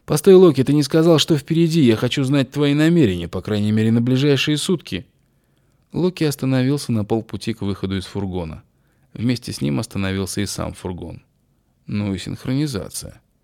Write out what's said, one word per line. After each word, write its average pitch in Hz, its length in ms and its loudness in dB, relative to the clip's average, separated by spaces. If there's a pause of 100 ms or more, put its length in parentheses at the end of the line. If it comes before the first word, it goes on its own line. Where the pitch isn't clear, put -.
«Постой, 151 280 4
Локи, 170 300 8
ты 143 100 2
не 147 100 2
сказал, 160 340 4
что 147 200 2
впереди. 165 440 2
Я 113 140 6
хочу 123 280 -2
знать 131 280 0
твои 143 220 0
намерения, 143 560 2
по 92 120 -6
крайней 104 300 -2
мере, 110 200 2
на 117 100 2
ближайшие 135 560 0
сутки». 143 480 -4 (880)
Локи 170 320 -2
остановился 131 640 -2
на 107 140 -2
полпути 110 480 -6
к - 80 -10
выходу 98 360 -4
из 90 80 -6
фургона. 90 580 -8 (500)
Вместе 117 400 -4
с - 80 -10
ним 139 180 -2
остановился 98 640 -6
и 101 40 -2
сам 82 280 -8
фургон. 85 480 -12 (680)
Ну 104 260 -4
и 92 40 -4
синхронизация. 127 1040 -8 (220)